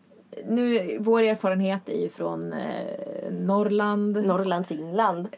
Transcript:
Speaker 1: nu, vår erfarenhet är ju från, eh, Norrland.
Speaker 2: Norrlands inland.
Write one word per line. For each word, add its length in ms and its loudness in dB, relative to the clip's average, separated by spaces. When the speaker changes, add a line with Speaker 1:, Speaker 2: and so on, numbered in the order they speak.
Speaker 1:
nu, 520 2
vår 220 4
erfarenhet 680 2
är 120 -2
ju 80 0
från, 440 -6
eh, 800 -8
Norrland. 920 2
Speaker 2:
Norrlands 460 0
inland. 640 0